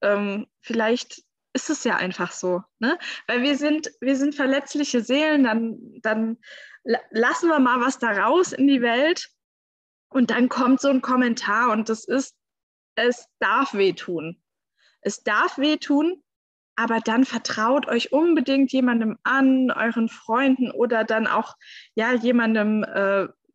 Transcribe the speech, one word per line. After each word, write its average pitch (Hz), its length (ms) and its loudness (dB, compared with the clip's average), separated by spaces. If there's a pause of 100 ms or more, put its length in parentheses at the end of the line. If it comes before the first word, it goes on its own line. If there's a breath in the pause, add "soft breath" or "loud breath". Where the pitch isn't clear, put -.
Ähm, 202 460 -2 (140)
vielleicht 226 600 -2 (300)
ist - 160 -6
es 302 160 -4
ja 214 100 0
einfach 180 360 -6
so“, 180 300 -4 (180)
ne? 285 200 -2 (280 loud breath)
Weil 247 140 -2
wir 277 160 0
sind, 302 320 -2 (120)
wir 269 160 0
sind 285 180 -2
verletzliche 277 680 -2
Seelen, 285 440 2
dann, 226 340 -2 (220)
dann 226 360 -2 (460 loud breath)
la-, 226 160 -2 (120)
lassen 285 380 0
wir 311 100 2
mal 254 220 4
was 254 160 0
da 233 140 -2
raus 233 400 2
in 269 160 2
die 277 140 4
Welt 254 480 0 (800)
und 254 220 2
dann 247 180 2
kommt 262 320 2
so 277 80 2
ein 262 120 2
Kommentar 240 720 0
und 220 180 -2
das 220 160 -4
ist, - 300 -4 (600)
es 247 320 -2 (120)
darf 233 340 0
wehtun. 175 680 -2 (600)
Es - 220 -8
darf 226 340 -2
wehtun, 302 680 0 (520)
aber 226 240 -2
dann 233 260 2
vertraut 233 600 -2
euch 233 240 -2
unbedingt 277 640 2
jemandem 240 500 0
an, 262 480 2
euren 226 380 -2
Freunden 254 600 0
oder 226 340 0
dann 220 220 0
auch, - 280 -2 (380 loud breath)
ja, 233 200 0
jemandem, 220 680 2
äh, 196 440 0 (280)